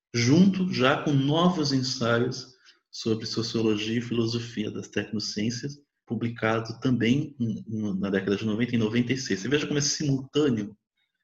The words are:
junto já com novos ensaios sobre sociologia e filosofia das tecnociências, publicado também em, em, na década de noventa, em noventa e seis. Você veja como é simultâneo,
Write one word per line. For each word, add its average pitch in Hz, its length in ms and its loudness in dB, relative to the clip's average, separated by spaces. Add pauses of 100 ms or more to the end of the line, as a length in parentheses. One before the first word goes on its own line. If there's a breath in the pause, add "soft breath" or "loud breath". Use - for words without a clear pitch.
(140)
junto 180 580 4
já 131 300 2
com 151 100 0
novos 147 600 2
ensaios 123 840 0 (360 soft breath)
sobre 110 360 -2
sociologia 110 720 0
e 117 40 0
filosofia 117 680 -2
das - 180 -10
tecnociências, 113 880 -4 (280)
publicado 113 720 -4
também 127 580 0
em, 113 300 -4
em, 104 320 -4
na 98 100 -2
década 98 260 0
de 110 80 -4
noventa, 117 300 0
em 117 40 2
noventa 117 340 0
e 139 40 0
seis. 190 240 -4
Você 120 80 -6
veja 147 180 2
como 147 120 -2
é 139 40 0
simultâneo, 135 920 0 (480)